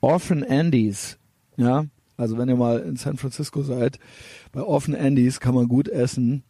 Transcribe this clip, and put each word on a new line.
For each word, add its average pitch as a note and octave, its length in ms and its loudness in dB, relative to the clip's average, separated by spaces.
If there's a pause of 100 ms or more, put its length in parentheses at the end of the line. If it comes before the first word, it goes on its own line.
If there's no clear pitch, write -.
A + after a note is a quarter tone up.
Orphan D#3 420 2
Andy's. C3 720 0 (400)
Ja, C3 280 2 (320)
also A2+ 200 -2
wenn B2 120 -2
ihr B2+ 60 2
mal A#2+ 240 2
in D3 160 -8
San C#3+ 220 -6
Francisco C#3 460 -6
seid, B2+ 360 -2 (520)
bei B2+ 120 -8
Orphan D3 300 -2
Andy's C3 460 2
kann B2+ 160 0
man B2 120 2
gut B2+ 200 2
essen. B2+ 640 -2